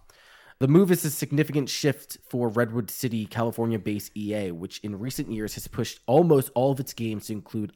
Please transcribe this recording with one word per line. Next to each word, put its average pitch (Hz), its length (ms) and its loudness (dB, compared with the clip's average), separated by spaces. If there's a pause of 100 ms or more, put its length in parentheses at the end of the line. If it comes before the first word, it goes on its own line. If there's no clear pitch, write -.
(600)
The 131 80 2
move 175 240 8
is 180 120 2
a 156 60 0
significant 143 600 0
shift - 500 -4 (100)
for 120 180 0
Redwood 113 440 0
City, 113 340 -4
California-based 113 880 -2
E 104 200 -4
A, 98 160 -4
which 85 280 -10
in 104 200 -8
recent 131 320 -6
years 107 240 -6
has - 120 -12
pushed - 380 -6
almost 147 480 6
all 131 180 2
of 131 80 -2
its 135 140 -8
games 110 340 -6
to 110 60 -6
include 104 420 -8